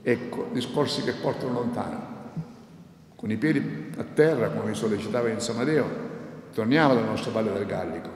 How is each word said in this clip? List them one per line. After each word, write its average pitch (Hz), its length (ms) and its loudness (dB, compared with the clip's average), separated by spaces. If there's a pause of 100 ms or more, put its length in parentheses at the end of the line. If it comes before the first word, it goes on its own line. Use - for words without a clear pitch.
Ecco, 120 500 0
discorsi 131 520 0
che 120 100 0
portano 135 400 -2
lontano. 117 640 -4 (1000)
Con 107 160 -4
i 110 60 0
piedi - 600 0
a - 60 -6
terra, 147 460 4
come 107 200 -2
mi 104 60 -2
sollecitava 113 540 0
Enzo 107 220 -2
Amadeo, 123 360 2 (680)
torniamo 135 380 6
alla 117 100 6
nostra 110 300 0
Valle 110 200 2
del 98 140 0
Gallico. 87 500 -4